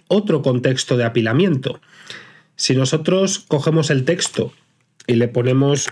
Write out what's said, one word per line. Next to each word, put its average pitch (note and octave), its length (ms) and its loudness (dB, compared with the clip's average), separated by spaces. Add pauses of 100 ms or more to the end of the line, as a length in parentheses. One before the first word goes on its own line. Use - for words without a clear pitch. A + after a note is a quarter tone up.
otro F#3+ 320 0
contexto C3 560 0
de A#2+ 80 0
apilamiento. B2 720 0 (800)
Si - 180 0
nosotros D#3+ 720 0
cogemos D#3 440 0
el C3+ 120 2
texto E3 480 -2 (580)
y B2 40 2
le A#2 160 2
ponemos C3 640 2